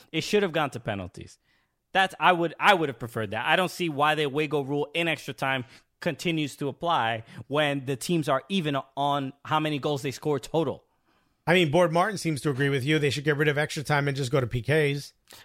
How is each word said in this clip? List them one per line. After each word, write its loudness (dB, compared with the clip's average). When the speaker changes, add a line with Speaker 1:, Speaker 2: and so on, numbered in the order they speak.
Speaker 1:
It -2
should 2
have 0
gone 0
to -10
penalties. -8
That's, 2
I 6
would, 0
I 6
would 2
have -8
preferred -6
that. -4
I 2
don't 2
see -4
why 2
the 0
away -2
goal 0
rule -4
in 0
extra -4
time -2
continues -4
to -4
apply -2
when 0
the -4
teams -2
are 2
even 0
on -2
how 0
many -2
goals -2
they -4
score -2
total. -4
Speaker 2:
I 4
mean, 4
Board 4
Martin 2
seems -2
to 0
agree 2
with 0
you. 2
They 2
should -2
get 2
rid 2
of 2
extra -2
time 2
and -2
just -4
go 2
to 0
P -4
Ks. 0